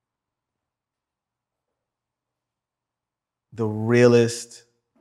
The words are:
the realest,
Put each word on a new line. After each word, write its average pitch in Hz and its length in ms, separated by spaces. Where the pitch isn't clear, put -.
the 110 140
realest, 117 960